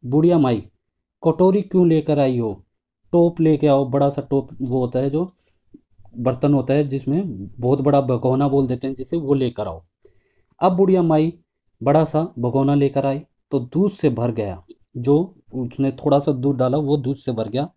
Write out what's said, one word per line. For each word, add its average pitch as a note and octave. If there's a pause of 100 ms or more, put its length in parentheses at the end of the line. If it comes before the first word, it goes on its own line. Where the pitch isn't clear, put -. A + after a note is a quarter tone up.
"बुढ़िया D#3
माई, B2 (600)
कटोरी F#3
क्यों F#3
लेकर D3+
आई C3
हो? A2 (460)
टोप E3+
लेके D#3
आओ, C#3
बड़ा C#3
सा C#3
टोप, C3+ (140)
वो C3
होता B2
है C3+
जो E3 (840)
बर्तन B2+
होता C3+
है D3
जिसमें C3+ (120)
बहुत B2+
बड़ा C#3
भगोना C3
बोल C#3
देते B2
हैं C3+
जिसे, C3
वो C#3+
लेकर B2
आओ।" E2+ (760)
अब F3+
बुढ़िया F#3+
माई D#3+ (500)
बड़ा C#3+
सा D#3
भगोना C3+
लेकर C#3
आई C#3 (320)
तो C#3
दूध E3+
से D#3+
भर A#2+
गया, G2+ (340)
जो C#3+ (200)
उसने B2+
थोड़ा C#3+
सा D3
दूध C3+
डाला B2+
वो D3
दूध C3+
से -
भर A2
गया। C3